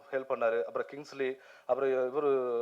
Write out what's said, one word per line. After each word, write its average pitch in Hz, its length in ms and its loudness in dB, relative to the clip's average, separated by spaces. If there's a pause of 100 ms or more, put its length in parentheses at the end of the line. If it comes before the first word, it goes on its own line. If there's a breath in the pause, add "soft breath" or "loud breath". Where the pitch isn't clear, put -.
(100)
ஹெல்ப் - 0 -
பண்ணாரு. 120 540 0
அப்புறம் - 260 -4
கிங்ஸ்லி, 139 480 -6 (280 soft breath)
அப்புறம் 135 240 2
இவரு 131 480 2 (240)